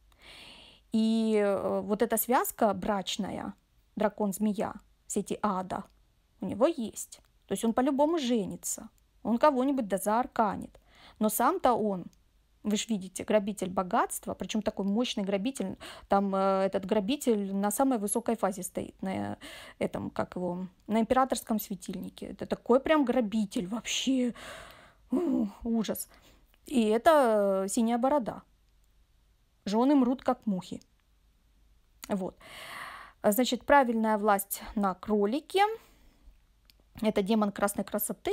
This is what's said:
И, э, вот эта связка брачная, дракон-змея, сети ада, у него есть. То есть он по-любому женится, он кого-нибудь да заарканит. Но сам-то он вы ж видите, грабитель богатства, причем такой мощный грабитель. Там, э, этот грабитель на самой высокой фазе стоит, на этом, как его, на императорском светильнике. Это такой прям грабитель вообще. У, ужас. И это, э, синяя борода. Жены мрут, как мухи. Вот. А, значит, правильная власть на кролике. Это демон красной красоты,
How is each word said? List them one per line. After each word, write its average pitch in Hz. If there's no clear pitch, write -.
И, 220
э, 196
вот 202
эта 226
связка 240
брачная, 196
дракон-змея, 208
сети -
ада, 185
у 202
него 202
есть. -
То 196
есть 196
он 226
по-любому 285
женится, 226
он 226
кого-нибудь 269
да 190
заарканит. 214
Но 214
сам-то 262
он 196
вы 208
ж -
видите, 190
грабитель 202
богатства, 196
причем 208
такой 202
мощный 208
грабитель. 196
Там, 196
э, 190
этот 190
грабитель 208
на 202
самой 269
высокой 220
фазе 190
стоит, -
на 202
этом, -
как -
его, 180
на 214
императорском 247
светильнике. -
Это -
такой 240
прям 294
грабитель 220
вообще. 247
У, 262
ужас. 226
И 240
это, 214
э, -
синяя 233
борода. 262
Жены 240
мрут, 254
как -
мухи. 185
Вот. 185
А, 208
значит, 240
правильная 226
власть 202
на 196
кролике. 214
Это 214
демон 208
красной -
красоты, -